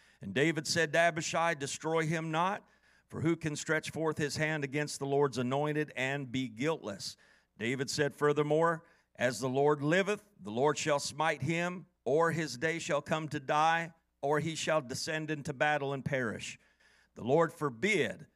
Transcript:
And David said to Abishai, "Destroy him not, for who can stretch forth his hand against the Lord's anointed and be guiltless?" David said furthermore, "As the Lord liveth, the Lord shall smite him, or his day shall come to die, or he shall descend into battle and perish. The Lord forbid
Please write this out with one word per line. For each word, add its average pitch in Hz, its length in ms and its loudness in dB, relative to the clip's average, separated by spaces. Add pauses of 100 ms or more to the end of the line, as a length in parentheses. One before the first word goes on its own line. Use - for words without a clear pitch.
(220)
And 98 140 -6
David 151 320 2
said 160 260 0
to 165 60 4
Abishai, 170 560 0
"Destroy 160 500 -2
him 160 240 -2
not, 175 340 0 (460)
for 104 120 -8
who 160 160 2
can 151 180 -4
stretch 156 340 -2
forth 156 280 -2
his 143 180 -2
hand 156 300 -2
against 147 340 -4
the 139 60 -4
Lord's 139 320 2
anointed 147 580 0
and 131 340 -2
be 131 200 -2
guiltless?" 110 680 -4 (420)
David 127 320 -2
said 143 240 0
furthermore, 151 680 2 (320)
"As 123 240 0
the 131 80 -2
Lord 143 340 4
liveth, 185 400 2 (220)
the 104 80 -10
Lord 143 260 2
shall 147 220 2
smite 147 420 -2
him, 170 440 -2 (180)
or 160 280 4
his 151 260 -4
day 160 220 -2
shall 147 220 -2
come 156 280 -2
to 151 100 -4
die, 160 540 2 (280)
or 147 200 2
he 165 140 -4
shall 156 260 0
descend 156 500 -4
into 147 220 -6
battle 143 400 2
and 135 100 -4
perish. 117 560 -2 (560)
The - 80 -14
Lord 151 300 4
forbid 143 840 -2